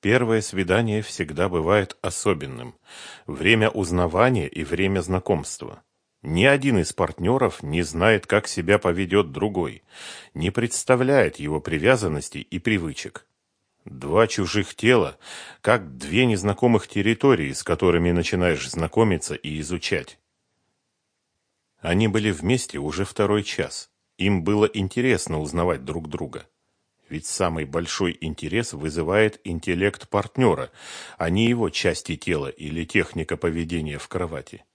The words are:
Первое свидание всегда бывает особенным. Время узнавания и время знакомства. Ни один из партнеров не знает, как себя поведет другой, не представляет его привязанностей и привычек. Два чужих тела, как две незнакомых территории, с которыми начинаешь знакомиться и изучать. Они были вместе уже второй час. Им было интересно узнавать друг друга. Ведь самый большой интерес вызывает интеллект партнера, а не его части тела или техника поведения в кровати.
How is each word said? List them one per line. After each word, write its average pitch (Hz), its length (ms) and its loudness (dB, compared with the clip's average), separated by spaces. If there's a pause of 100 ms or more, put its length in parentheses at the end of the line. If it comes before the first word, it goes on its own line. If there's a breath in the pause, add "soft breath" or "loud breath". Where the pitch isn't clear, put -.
Первое 113 400 4
свидание 104 600 0
всегда 85 460 -4
бывает 90 540 0
особенным. 69 720 -4 (520 loud breath)
Время 95 440 4
узнавания 90 800 2
и 78 160 -6
время 92 380 0
знакомства. 90 800 -4 (380)
Ни 82 220 2
один 135 340 4
из 80 140 0
партнеров 101 720 0
не 78 200 -2
знает, 90 440 2
как 104 220 2
себя 98 300 2
поведет 90 520 0
другой, 90 540 -4 (500 loud breath)
не 87 160 -2
представляет 120 840 2
его 76 240 -4
привязанностей 80 800 0
и - 180 -10
привычек. 85 680 -4 (560)
Два 78 420 2
чужих 98 480 -2
тела, 110 420 4 (440 loud breath)
как 98 360 0
две 107 300 2
незнакомых 104 640 2
территории, 101 640 2
с - 100 -8
которыми 85 480 4
начинаешь 87 580 0
знакомиться 82 680 0
и 76 240 -8
изучать. 78 580 -6 (1600)
Они 95 300 2
были 104 240 0
вместе 90 460 -2
уже 76 260 -4
второй 104 400 0
час. - 480 -8 (260)
Им 92 240 2
было 104 240 4
интересно 101 720 0
узнавать 78 460 -2
друг 78 240 -8
друга. 71 400 -10 (600)
Ведь 78 180 -10
самый 82 380 -2
большой 85 560 -4
интерес 80 520 -4
вызывает 82 720 0
интеллект 92 640 -2
партнера, 101 640 2 (440 loud breath)
а 85 140 -2
не 107 160 2
его 117 240 0
части 80 460 -2
тела 73 320 -2
или 80 360 -6
техника 82 520 -2
поведения 80 600 -4
в - 100 -14
кровати. 82 560 -8 (100)